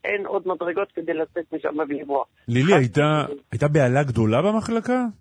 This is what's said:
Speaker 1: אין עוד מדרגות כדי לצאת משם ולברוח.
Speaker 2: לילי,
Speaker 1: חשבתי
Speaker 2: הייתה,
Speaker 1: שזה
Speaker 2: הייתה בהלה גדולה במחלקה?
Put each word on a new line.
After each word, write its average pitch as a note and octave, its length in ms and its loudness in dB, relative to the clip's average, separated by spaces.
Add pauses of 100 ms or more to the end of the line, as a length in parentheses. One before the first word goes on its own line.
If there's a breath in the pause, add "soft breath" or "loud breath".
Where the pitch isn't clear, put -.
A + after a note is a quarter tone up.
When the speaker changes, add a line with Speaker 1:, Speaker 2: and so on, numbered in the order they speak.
Speaker 1:
אין G3+ 220 -4
עוד F#3 220 -4
מדרגות F3 440 -4
כדי E3 220 -6
לצאת D#3+ 380 -6
משם D3+ 260 -4
ולברוח. C#3+ 480 -4 (220 soft breath)
Speaker 2:
לילי, A#2+ 160 2
Speaker 1:
חשבתי F3 180 6
Speaker 2:
הייתה, D3 460 2
Speaker 1:
שזה C#3+ 120 -10 (120)
Speaker 2:
הייתה C#3+ 160 0
בהלה C#3+ 340 4
גדולה A#2 400 2
במחלקה? A3+ 600 0 (180)